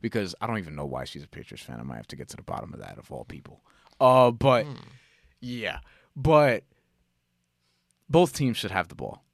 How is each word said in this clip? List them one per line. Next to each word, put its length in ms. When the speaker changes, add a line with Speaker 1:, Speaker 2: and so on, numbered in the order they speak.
Speaker 1:
because 400
I 60
don't 120
even 180
know 100
why 180
she's 200
a 40
Patriots 360
fan. 160
I 20
might 140
have 120
to 80
get 120
to 80
the 60
bottom 300
of 80
that, 160
of 160
all 120
people. 360
Uh, 300
but, 340
Speaker 2:
Hmm. 100
Speaker 1:
yeah. 400
But 460
both 240
teams 240
should 140
have 180
the 60
ball 280